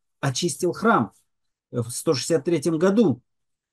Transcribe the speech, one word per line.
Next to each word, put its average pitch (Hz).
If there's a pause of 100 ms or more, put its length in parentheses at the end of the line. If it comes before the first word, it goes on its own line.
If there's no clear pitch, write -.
(200)
очистил 160
храм 180 (580)
в 120
сто -
шестьдесят 151
третьем 170
году. 190 (500)